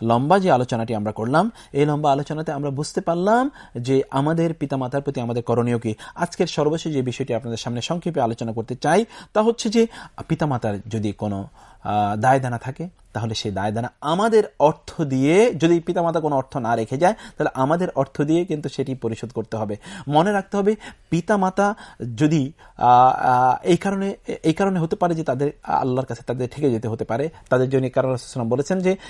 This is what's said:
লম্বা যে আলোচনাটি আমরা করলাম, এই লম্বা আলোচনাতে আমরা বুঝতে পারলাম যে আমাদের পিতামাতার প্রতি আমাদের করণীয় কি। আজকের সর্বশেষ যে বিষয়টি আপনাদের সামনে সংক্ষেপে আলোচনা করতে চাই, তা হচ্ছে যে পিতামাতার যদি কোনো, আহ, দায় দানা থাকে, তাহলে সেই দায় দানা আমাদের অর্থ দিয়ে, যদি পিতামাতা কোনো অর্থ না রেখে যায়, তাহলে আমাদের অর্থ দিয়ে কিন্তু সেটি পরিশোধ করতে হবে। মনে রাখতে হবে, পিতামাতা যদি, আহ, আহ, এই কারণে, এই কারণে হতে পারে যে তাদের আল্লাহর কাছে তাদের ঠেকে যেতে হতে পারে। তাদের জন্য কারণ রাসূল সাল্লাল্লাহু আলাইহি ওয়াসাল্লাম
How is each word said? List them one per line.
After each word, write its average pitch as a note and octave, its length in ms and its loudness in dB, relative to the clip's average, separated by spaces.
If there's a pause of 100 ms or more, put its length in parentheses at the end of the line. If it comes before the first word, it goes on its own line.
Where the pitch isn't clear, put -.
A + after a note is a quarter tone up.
লম্বা B2+ 360 4
যে F#3 140 2
আলোচনাটি A#2+ 420 0
আমরা G#2+ 180 -4
করলাম, C#3+ 380 0 (220)
এই C#3+ 140 2
লম্বা D3 260 0
আলোচনাতে D#3 400 -4
আমরা C#3+ 180 -4
বুঝতে D3 300 -6
পারলাম G3+ 500 2 (260)
যে C3 340 2
আমাদের D#3+ 440 0
পিতামাতার C3+ 480 -4
প্রতি C3+ 180 -6
আমাদের A#2 220 -4
করণীয় A#2+ 360 0
কি। A2 160 -4 (200)
আজকের F3 320 -2
সর্বশেষ D#3+ 460 -2
যে C3+ 100 0
বিষয়টি B2+ 320 -4
আপনাদের A2+ 240 -4
সামনে A#2+ 220 -6
সংক্ষেপে E3 400 -4
আলোচনা A2+ 320 -2
করতে A#2 220 -6
চাই, E3 300 2 (280)
তা G#3+ 100 2
হচ্ছে A3+ 260 0
যে A3+ 180 4 (420)
পিতামাতার B2 500 -2 (100)
যদি G#2+ 240 -4
কোনো, G2 360 -6 (360)
আহ, G#2 320 0
দায় B2+ 240 4
দানা B2 180 -4
থাকে, D#3+ 300 -10 (240)
তাহলে A2 220 -4
সেই G#2+ 180 -4
দায় G2 200 -2
দানা A#2 280 -4
আমাদের G#3 440 2 (140)
অর্থ D#3 440 0
দিয়ে, D3+ 520 4
যদি E3 260 2
পিতামাতা E3+ 400 -2
কোনো D3+ 160 0
অর্থ C3+ 200 -4
না A#2 200 0
রেখে A#2 200 -2
যায়, F3 160 6
তাহলে - 420 -4
আমাদের D#3+ 360 0
অর্থ - 320 -2
দিয়ে D#3+ 220 2
কিন্তু D#3+ 240 -4
সেটি C3 260 -4
পরিশোধ A2+ 380 -6
করতে A2 240 -6
হবে। G#2+ 200 -4 (320)
মনে D#3+ 240 4
রাখতে G3 240 -2
হবে, G3+ 200 2 (340)
পিতামাতা G3 640 0 (420)
যদি, D3 360 2 (240)
আহ, A#2+ 100 2
আহ, B2+ 760 6
এই F3+ 140 4
কারণে, G3 400 -2 (260)
এই D#3 100 2
কারণে F#3+ 280 0
হতে E3 160 -2
পারে F3 180 0
যে D#3+ 100 -4
তাদের D3 280 0 (100)
আল্লাহর B2+ 440 0
কাছে - 160 -10
তাদের B2 260 -4
ঠেকে C#3+ 220 0
যেতে A#2 180 -2
হতে A2 160 -4
পারে। C3 240 -2 (200)
তাদের C3 220 2
জন্য C3 180 2
কারণ C3 220 0
রাসূল B2+ 180 -4
সাল্লাল্লাহু A#2+ 260 -4
আলাইহি C#3+ 200 0
ওয়াসাল্লাম F#3 220 0 (140)